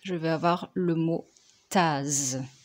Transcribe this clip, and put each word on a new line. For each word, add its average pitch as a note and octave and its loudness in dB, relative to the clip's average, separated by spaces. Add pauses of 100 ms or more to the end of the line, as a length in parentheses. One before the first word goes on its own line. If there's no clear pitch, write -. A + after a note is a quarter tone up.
je F#3+ -6
vais E3 -2
avoir E3+ 0
le F3 2
mot E3 0 (400)
tase. C#3+ 0 (240)